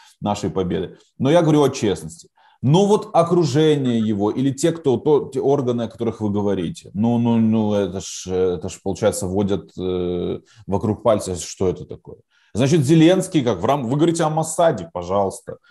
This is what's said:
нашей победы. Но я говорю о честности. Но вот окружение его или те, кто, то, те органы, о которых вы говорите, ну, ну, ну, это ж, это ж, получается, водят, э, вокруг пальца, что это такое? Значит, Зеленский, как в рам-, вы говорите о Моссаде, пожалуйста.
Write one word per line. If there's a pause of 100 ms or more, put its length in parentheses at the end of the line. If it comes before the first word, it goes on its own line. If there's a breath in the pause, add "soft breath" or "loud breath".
(200 soft breath)
нашей
победы. (200 loud breath)
Но
я
говорю
о
честности. (380 soft breath)
Но
вот
окружение
его
или
те,
кто,
то,
те
органы,
о
которых
вы
говорите,
ну,
ну,
ну,
это
ж,
это
ж,
получается,
водят,
э, (260 soft breath)
вокруг
пальца,
что
это
такое? (360)
Значит,
Зеленский,
как
в
рам-,
вы
говорите
о
Моссаде,
пожалуйста. (140 soft breath)